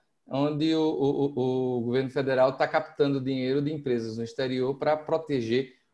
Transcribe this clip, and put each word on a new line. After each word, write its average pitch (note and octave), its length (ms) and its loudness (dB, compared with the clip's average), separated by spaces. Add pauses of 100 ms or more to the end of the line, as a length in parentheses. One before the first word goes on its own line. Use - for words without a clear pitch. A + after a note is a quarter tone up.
(280)
onde D3+ 460 0
o, D#3+ 60 2
o, C#3+ 600 0
o, B2+ 380 0
o - 20 0
governo B2 300 0
federal C3 460 2
tá D#3 120 0
captando C#3+ 520 0
dinheiro C3 400 0
de C#3+ 120 -2
empresas A#2+ 460 -2
no A#2 40 -6
exterior B2+ 560 -2
pra D3+ 180 2
proteger C3+ 800 -2 (200)